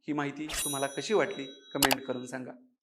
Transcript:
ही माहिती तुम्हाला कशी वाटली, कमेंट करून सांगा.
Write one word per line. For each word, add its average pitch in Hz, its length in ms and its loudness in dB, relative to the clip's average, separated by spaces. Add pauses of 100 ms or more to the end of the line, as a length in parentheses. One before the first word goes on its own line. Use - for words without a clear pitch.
ही 151 40 0
माहिती 147 340 -2
तुम्हाला 143 400 0
कशी 143 280 -2
वाटली, 135 300 4 (300)
कमेंट 139 320 4
करून 127 200 -6
सांगा. 127 260 -10 (300)